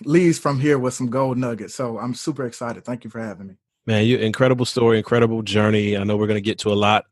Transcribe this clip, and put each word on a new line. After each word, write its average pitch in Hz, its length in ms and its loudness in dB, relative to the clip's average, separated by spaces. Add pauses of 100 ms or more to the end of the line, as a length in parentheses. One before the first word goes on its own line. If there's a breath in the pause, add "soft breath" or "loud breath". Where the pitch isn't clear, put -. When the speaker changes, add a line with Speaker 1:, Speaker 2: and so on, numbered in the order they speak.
Speaker 1:
leaves 165 340 4
from 143 220 -2
here 143 180 4
with 127 160 -2
some 127 160 -4
gold 127 280 0
nuggets. 117 360 -6
So 117 260 -6
I'm 120 140 -6
super 135 320 -6
excited. 117 380 -10
Thank 123 200 -10
you 113 60 -14
for 113 120 -12
having 98 260 -12
me. 95 60 -18 (320)
Speaker 2:
Man, 107 200 2
you, 120 120 2
incredible 123 480 2
story, 117 320 2
incredible 113 440 2
journey. 104 540 2
I 98 80 -4
know 104 140 0
we're 107 100 0
gonna 104 140 0
get 101 180 -4
to 104 140 0
a - 20 0
lot 104 360 2